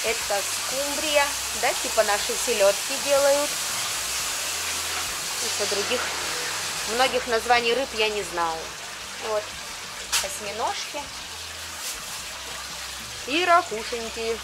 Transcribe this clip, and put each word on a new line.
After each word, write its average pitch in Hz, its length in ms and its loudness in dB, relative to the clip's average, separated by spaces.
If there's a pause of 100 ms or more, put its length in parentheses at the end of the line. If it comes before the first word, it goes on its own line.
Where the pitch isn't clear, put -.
Это 220 380 2
скумбрия, 285 840 2 (360)
да, 269 100 4 (100)
типа 226 220 4
наши 208 280 2 (140)
селёдки 208 460 6 (120)
делают. 285 460 6 (1900)
Еще 220 260 0
других, 202 320 0 (920)
многих 247 320 4
названий 233 480 4
рыб 262 200 2
я 220 140 2
не 208 140 -2
знаю. 170 360 0 (720)
Вот. 214 140 0 (800)
Осьминожки. 240 760 -4 (2250)
И 311 180 2
ракушеньки. 226 1000 2